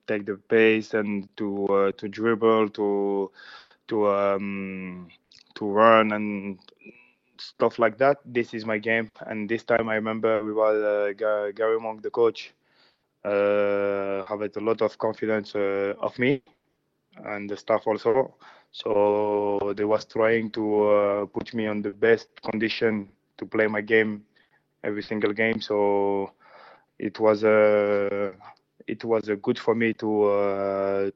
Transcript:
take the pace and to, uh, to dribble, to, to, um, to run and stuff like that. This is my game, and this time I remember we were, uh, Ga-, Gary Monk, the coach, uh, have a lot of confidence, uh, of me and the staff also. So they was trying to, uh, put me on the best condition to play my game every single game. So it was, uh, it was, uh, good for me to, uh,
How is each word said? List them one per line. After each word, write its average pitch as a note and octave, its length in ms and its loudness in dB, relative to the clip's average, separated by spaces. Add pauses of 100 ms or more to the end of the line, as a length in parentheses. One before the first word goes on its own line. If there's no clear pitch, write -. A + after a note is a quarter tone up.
take G#2+ 200 -4
the G2+ 100 -6
pace A2 580 2
and G#2 420 -4
to, G2+ 300 -4
uh, G2 260 2
to - 160 -10
dribble, A2 640 2
to, G2+ 600 -2 (580)
to, G#2 200 0
um, G2 1000 -4 (460)
to G#2+ 120 -6
run G#2+ 460 6
and G#2 460 -6 (800)
stuff - 400 -2
like A2 200 2
that. C3+ 260 4
This A#2+ 300 -4
is A2 120 -8
my A2 120 -2
game, A2+ 320 -2 (160)
and G#2+ 220 -6
this A2+ 160 -4
time A#2 240 0
I A2 60 -2
remember A2 500 0
we G#2+ 80 -6
were, G#2+ 560 2
uh, G2+ 40 -4
Ga-, G#2 420 -4
Gary A2+ 260 0
Monk, A2 220 -8
the G#2+ 80 -8
coach, - 420 0 (720)
uh, G2+ 1000 0
have G#2 160 -6
a G2+ 80 -4 (100)
lot A2 220 0
of G#2+ 160 0
confidence, A2 560 -4
uh, G2 460 -2
of - 180 -4
me C3 240 0 (840)
and G#2 240 -8
the G2+ 80 -8
staff - 300 -2
also. A2+ 480 0 (360)
So G#2 1080 0
they G#2 80 -2
was G#2+ 200 0
trying A2+ 480 0
to, G#2+ 360 2
uh, G#2 380 2
put - 280 -8
me A2+ 120 -2
on G#2 160 -4
the G#2 80 -4
best G#2+ 380 2 (140)
condition A2 680 -2 (300)
to G#2 80 -12
play A2 200 0
my G#2+ 160 -2
game G#2+ 420 0 (580)
every G#2 200 -6
single G#2+ 300 -2
game. A2+ 280 -2
So G2+ 720 0 (680)
it G#2+ 220 -8
was, G#2+ 240 4
uh, G#2 880 2 (540)
it - 180 -8
was, A2 240 0
uh, G#2+ 140 -2
good B2 160 0
for - 160 0
me A2+ 200 0
to, G#2+ 300 0
uh, G2 920 0